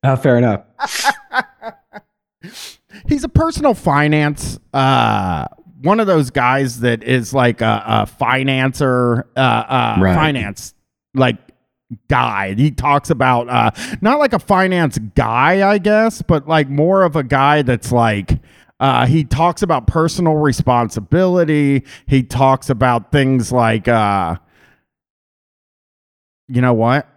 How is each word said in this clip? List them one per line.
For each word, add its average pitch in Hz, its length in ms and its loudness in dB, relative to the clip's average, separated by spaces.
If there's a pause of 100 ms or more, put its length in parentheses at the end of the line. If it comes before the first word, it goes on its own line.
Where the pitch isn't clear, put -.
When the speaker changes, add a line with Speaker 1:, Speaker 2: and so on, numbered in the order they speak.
Speaker 1:
Uh, 135 120 2
fair 127 220 2
enough. 120 240 0 (680)
Speaker 2:
<laughs> - 160 -4 (1600)
He's 285 160 -2
a 247 60 -6
personal 302 440 2
finance, 147 840 0 (140)
uh, 110 720 0 (360)
one 190 180 2
of 220 80 0
those 156 220 2
guys 127 520 -2
that 117 220 -2
is 123 300 -2
like 123 280 0
a, 107 240 -2
a 110 200 0 (140)
financer, 131 1040 0 (120)
uh, - 40 -4
uh, 117 600 0
Speaker 1:
Right. 185 160 4
Speaker 2:
finance, 135 580 -2 (400)
like, 127 240 0 (720)
guy. 107 440 0
He 135 180 2
talks 143 380 -2
about, 123 400 0
uh, 117 220 0 (300)
not 247 180 0
like 294 140 0
a 196 60 0
finance 185 580 0 (180)
guy, 139 520 2
I 208 100 2
guess, 214 440 0
but, 147 260 -2
like, 156 220 0
more 170 340 2
of 160 120 0
a 151 80 -2
guy 139 400 2
that's 120 280 -2
like, 110 480 0 (400)
uh, 127 280 2
he 156 160 2
talks 165 380 -2
about 147 260 0
personal 165 480 0
responsibility. 147 1500 0 (220)
He 135 180 2
talks 135 460 0
about 120 420 0
things 131 400 0
like, 113 360 0
uh, 101 480 0 (2000)
you 123 140 -2
know 123 120 2
what? 117 440 0